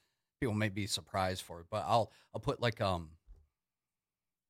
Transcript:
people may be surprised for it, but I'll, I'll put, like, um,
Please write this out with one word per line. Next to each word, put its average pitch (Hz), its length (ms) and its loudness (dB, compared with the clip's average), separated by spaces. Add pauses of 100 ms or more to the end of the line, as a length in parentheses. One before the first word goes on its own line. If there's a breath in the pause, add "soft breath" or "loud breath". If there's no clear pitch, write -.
(420)
people 113 140 2
may 107 140 2
be 98 180 -2
surprised 92 560 -2
for 85 180 -14
it, 87 100 -20
but 104 160 -2
I'll, 107 240 4 (220 soft breath)
I'll 110 80 -6
put, - 200 -4
like, 117 200 2
um, 85 300 0 (1400)